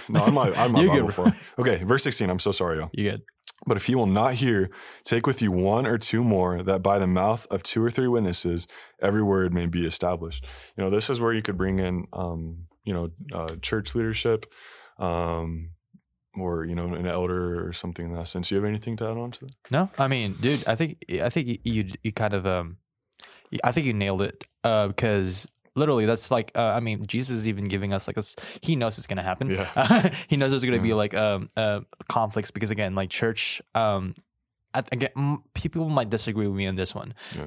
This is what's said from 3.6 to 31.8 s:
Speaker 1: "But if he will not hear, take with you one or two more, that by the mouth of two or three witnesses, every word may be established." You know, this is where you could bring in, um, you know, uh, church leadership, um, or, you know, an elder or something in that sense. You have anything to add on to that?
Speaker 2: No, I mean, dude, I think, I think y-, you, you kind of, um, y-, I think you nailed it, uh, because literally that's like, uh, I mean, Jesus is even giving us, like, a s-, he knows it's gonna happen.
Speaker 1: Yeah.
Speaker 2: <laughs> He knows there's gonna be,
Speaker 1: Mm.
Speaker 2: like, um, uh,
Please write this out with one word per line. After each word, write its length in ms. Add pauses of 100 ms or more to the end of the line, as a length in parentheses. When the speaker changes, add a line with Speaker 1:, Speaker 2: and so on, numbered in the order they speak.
Speaker 1:
"But 120
if 80
he 100
will 120
not 280
hear, 340 (340)
take 220
with 160
you 100
one 360
or 100
two 260
more, 380
that 220
by 160
the 80
mouth 420
of 140
two 200
or 60
three 180
witnesses, 600 (340)
every 220
word 280
may 140
be 220
established." 580 (320)
You 60
know, 80
this 180
is 100
where 140
you 80
could 160
bring 220
in, 340
um, 540 (160)
you 100
know, 160 (240)
uh, 280
church 340
leadership, 500 (540)
um, 720 (640)
or, 280
you 100
know, 180
an 140
elder 600
or 60
something 340
in 80
that 120
sense. 240
You 60
have 80
anything 320
to 120
add 80
on 140
to 140
that? 100 (140)
Speaker 2:
No, 280
I 100
mean, 320
dude, 280
I 80
think, 280 (180)
I 80
think 180
y-, 160
you, 220 (180)
you 100
kind 200
of, 120
um, 320 (760)
y-, 120
I 80
think 140
you 80
nailed 280
it, 220 (200)
uh, 240
because 600 (280)
literally 300
that's 260
like, 240
uh, 60 (140)
I 40
mean, 260
Jesus 300
is 120
even 180
giving 280
us, 140
like, 100
a 20
s-, 160 (260)
he 140
knows 220
it's 100
gonna 160
happen. 280
Speaker 1:
Yeah. 720
Speaker 2:
<laughs> 60
He 80
knows 140
there's 140
gonna 160
be, 80
Speaker 1:
Mm. 80
Speaker 2:
like, 160
um, 340 (100)
uh, 240 (260)